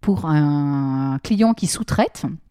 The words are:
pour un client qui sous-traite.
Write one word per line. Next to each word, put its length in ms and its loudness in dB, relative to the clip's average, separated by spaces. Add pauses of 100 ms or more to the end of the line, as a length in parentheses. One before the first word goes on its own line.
pour 240 0
un 960 0
client 300 2
qui 140 -4
sous-traite. 580 -2 (240)